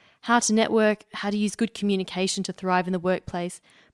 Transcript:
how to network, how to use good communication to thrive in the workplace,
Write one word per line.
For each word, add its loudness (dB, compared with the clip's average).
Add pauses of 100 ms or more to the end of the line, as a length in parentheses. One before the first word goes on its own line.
(200)
how 2
to 0
network, 2
how -6
to 0
use -2
good 0
communication -2
to -8
thrive 0
in -2
the 0
workplace, -4 (320)